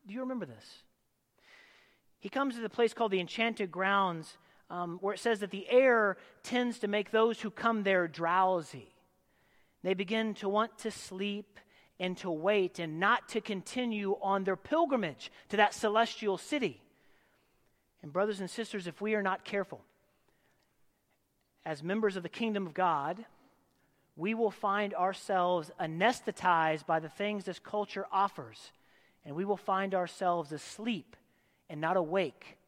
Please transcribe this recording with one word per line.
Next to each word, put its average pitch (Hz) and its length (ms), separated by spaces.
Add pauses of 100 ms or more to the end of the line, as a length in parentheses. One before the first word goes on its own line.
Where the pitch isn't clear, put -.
Do 196 80
you 254 60
remember 254 260
this? - 380 (1400)
He 202 80
comes 269 260
to 233 60
the 220 80
place 233 260
called 220 160
the 190 100
Enchanted 220 520
Grounds, 185 680 (300)
um, 175 320
where 196 140
it - 60
says 220 200
that 196 120
the 196 160
air 233 480 (260)
tends 247 380
to - 80
make 208 240
those 226 280
who 208 120
come 226 320
there 185 240
drowsy. 165 800 (960)
They 190 100
begin 214 400
to 202 140
want 214 300
to - 120
sleep 202 720 (400)
and 185 180
to 190 120
wait 180 500
and 160 180
not 208 300
to 226 120
continue 208 800
on 196 220
their 190 140
pilgrimage 262 760 (200)
to 202 80
that 208 140
celestial 214 640
city. 247 460 (1200)
And 151 100
brothers 196 280
and 180 100
sisters, 202 380
if - 120
we 214 140
are 208 80
not 190 220
careful, 190 400 (1800)
as 156 200
members 196 320
of 175 80
the 170 40
kingdom 208 380
of 160 80
God, 170 500 (920)
we 190 180
will 220 160
find 202 440
ourselves 180 840
anesthetized 165 1080
by 160 120
the 156 100
things 208 360
this 180 160
culture 202 500
offers, 190 640 (520)
and 147 120
we 190 80
will 202 120
find 190 380
ourselves 175 560
asleep 185 640 (540)
and 151 120
not 165 160
awake 170 720